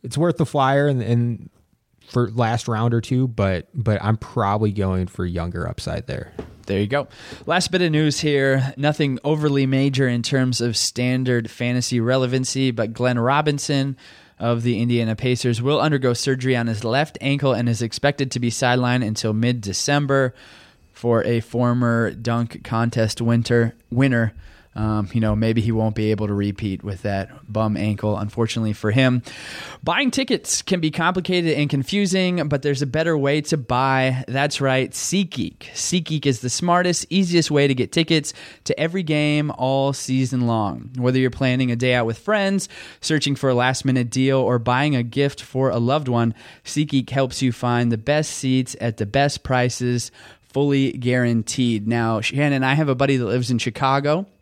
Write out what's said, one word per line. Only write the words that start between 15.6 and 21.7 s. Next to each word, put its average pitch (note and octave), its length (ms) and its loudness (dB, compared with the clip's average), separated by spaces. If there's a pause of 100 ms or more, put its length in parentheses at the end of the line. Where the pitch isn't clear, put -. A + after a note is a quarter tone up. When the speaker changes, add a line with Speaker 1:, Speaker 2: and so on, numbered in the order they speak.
Speaker 2:
will C#3 180 2
undergo C#3 320 2
surgery B2+ 440 0
on A#2+ 100 0
his A2 160 -2
left C3 380 -2
ankle C#3 320 0
and A#2+ 160 0
is A#2 120 0
expected C3+ 520 -2
to B2 80 -2
be A#2+ 100 0
sidelined B2 560 0
until G#2+ 260 -2
mid-December. B2+ 1000 0 (580)
For A#2 320 0
a A#2 160 0
former A#2+ 720 0